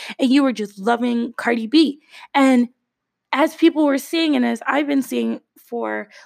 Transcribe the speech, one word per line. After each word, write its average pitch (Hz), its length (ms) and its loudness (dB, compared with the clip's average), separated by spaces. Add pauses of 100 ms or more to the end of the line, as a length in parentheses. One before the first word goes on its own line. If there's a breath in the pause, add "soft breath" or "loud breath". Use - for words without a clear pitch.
(200 loud breath)
and 262 100 2
you 277 140 4
were 262 80 2
just 202 280 -8
loving 233 580 -2
Cardi 233 300 -2
B. 294 340 2 (320 loud breath)
And 262 340 4 (640)
as 285 240 0
people 311 300 4
were 277 120 2
saying, 330 380 -2
and 247 80 2
as 233 240 -2
I've 285 200 0
been 277 160 0
saying 233 360 -4 (180)
for 107 520 -8 (160 loud breath)